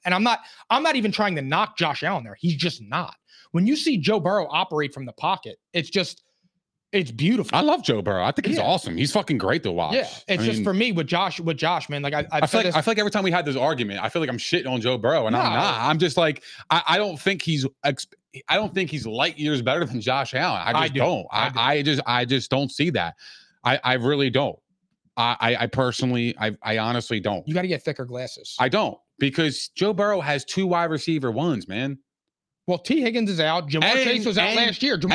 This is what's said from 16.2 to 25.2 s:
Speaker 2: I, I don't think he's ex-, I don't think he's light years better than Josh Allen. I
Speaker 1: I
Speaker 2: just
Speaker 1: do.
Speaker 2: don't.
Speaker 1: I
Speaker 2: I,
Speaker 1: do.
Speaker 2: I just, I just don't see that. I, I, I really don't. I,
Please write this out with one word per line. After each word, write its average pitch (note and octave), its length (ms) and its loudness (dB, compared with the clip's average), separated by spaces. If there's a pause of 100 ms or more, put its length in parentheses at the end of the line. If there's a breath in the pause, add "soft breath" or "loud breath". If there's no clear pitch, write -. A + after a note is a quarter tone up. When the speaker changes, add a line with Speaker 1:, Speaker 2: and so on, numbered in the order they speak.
Speaker 2:
I, E3 180 4
I E3+ 100 4
don't G3 200 -2
think F#3+ 220 0
he's D3 260 -2 (180)
ex-, C#3+ 220 -2 (440)
I D3+ 60 2
don't G3+ 180 -2
think F#3 160 -2
he's B2+ 160 -6
light C#3+ 320 -2
years D3 240 0
better C#3+ 240 0
than A#2 160 -6
Josh B2+ 320 -2
Allen. B2+ 280 0
I A#2 160 2
Speaker 1:
I D#3+ 40 2
Speaker 2:
just D#3 120 -2
Speaker 1:
do. C3+ 60 0
Speaker 2:
don't. C3 320 0
Speaker 1:
I A2 140 2
Speaker 2:
I, - 20 0
Speaker 1:
do. B2 100 -6
Speaker 2:
I C#3+ 240 2
just, C#3+ 240 2
I B2 200 2
just B2 240 0
don't C#3 200 0
see D#3+ 200 0
that. F2 240 -2 (500 loud breath)
I, B2+ 120 4
I, - 80 -2
I B2+ 100 2
really C3+ 360 2
don't. C3 280 0 (600)
I, A#2+ 220 0